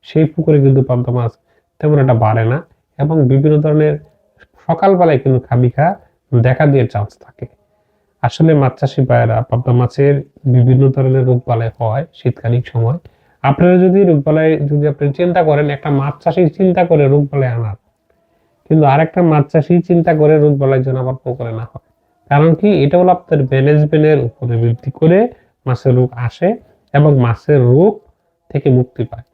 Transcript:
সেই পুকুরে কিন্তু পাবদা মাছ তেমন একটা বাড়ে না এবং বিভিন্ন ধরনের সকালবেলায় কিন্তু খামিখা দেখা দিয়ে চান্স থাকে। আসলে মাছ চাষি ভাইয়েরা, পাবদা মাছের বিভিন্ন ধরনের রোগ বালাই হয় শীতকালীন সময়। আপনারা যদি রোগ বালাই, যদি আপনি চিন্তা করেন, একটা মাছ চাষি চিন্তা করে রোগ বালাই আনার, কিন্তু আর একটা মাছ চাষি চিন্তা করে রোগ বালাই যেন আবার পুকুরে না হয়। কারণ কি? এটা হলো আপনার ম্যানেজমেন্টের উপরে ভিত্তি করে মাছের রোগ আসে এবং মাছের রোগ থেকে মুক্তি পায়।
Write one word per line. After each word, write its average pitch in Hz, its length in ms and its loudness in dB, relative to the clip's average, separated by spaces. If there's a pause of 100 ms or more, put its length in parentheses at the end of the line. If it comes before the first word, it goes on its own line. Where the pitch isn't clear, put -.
সেই 156 220 0
পুকুরে 156 360 -2
কিন্তু 135 220 2
পাবদা 123 280 -4
মাছ 120 200 -4 (480)
তেমন 151 200 0
একটা 131 140 2
বাড়ে 113 320 0
না 123 120 -2 (420)
এবং 151 160 -2 (120)
বিভিন্ন 139 340 2
ধরনের 151 320 0 (760)
সকালবেলায় 175 520 0
কিন্তু 131 200 0
খামিখা 123 480 -2 (460)
দেখা 127 320 2
দিয়ে 135 220 2
চান্স 104 240 -8 (140)
থাকে। - 200 -20 (760)
আসলে 160 320 0
মাছ 139 260 0
চাষি 139 260 -4
ভাইয়েরা, 117 360 0
পাবদা 123 300 -4
মাছের 131 440 0 (300)
বিভিন্ন 127 440 2
ধরনের 131 360 -2
রোগ 123 220 0
বালাই 113 220 -4 (100)
হয় 120 340 -4
শীতকালীন 120 520 -4
সময়। 120 320 -4 (460)
আপনারা 175 340 2
যদি 185 260 4
রোগ 165 200 2
বালাই, 156 340 0
যদি 147 300 -2
আপনি 143 260 -4
চিন্তা 180 300 -2
করেন, 151 260 0
একটা 143 200 -8
মাছ 139 240 -2 (100)
চাষি 165 260 0
চিন্তা 185 360 0
করে 160 220 2
রোগ 143 160 2
বালাই 135 260 -4
আনার, 113 280 -6 (920)
কিন্তু 160 160 2
আর 139 140 2
একটা 165 220 -2
মাছ 156 300 2
চাষি 165 300 0
চিন্তা 170 320 0
করে 151 240 2
রোগ 147 200 2
বালাই 135 260 0
যেন 131 140 -4
আবার 131 260 -6
পুকুরে 123 280 -8
না 113 200 -10
হয়। - 140 -20 (440)
কারণ 147 240 2
কি? 208 160 0 (140)
এটা 143 140 0
হলো 180 140 2
আপনার 156 320 -2
ম্যানেজমেন্টের 151 760 2
উপরে 120 380 -6
ভিত্তি 117 340 -2
করে 165 280 2 (460)
মাছের 127 300 -2
রোগ 127 160 0
আসে 123 380 -4 (440)
এবং 147 260 4
মাছের 123 420 0
রোগ 139 300 4 (580)
থেকে 143 200 -4
মুক্তি 127 340 -2
পায়। 117 300 -14